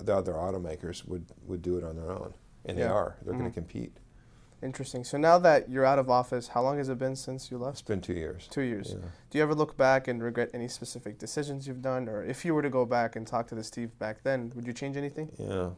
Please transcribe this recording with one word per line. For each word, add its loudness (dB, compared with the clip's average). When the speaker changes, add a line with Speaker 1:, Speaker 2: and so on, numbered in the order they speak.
Speaker 1:
the 2
other 0
automakers -4
would, -8
would -6
do 0
it -2
on -6
their -6
own, -8
and -4
they 2
Speaker 2:
Yeah. 2
Speaker 1:
are. 0
They're -6
gonna -2
Speaker 2:
Mm-hmm. -4
Speaker 1:
compete. -8
Speaker 2:
Interesting. -8
So -4
now 8
that 8
you're 4
out 8
of 2
office, 2
how 2
long 2
has -2
it -2
been -2
since -10
you -6
left? -4
Speaker 1:
It's -14
been -2
two -4
years. -6
Speaker 2:
Two -2
years. -2
Speaker 1:
Yeah. -8
Speaker 2:
Do -2
you 6
ever 4
look 0
back 6
and -2
regret 0
any -4
specific -10
decisions -6
you've -8
done? -2
Or -4
if -6
you 2
were 4
to 0
go 4
back 2
and -6
talk -2
to -10
the -6
Steve -8
back -6
then, 0
would -8
you -4
change -4
anything? -6
Speaker 1:
Yeah. -2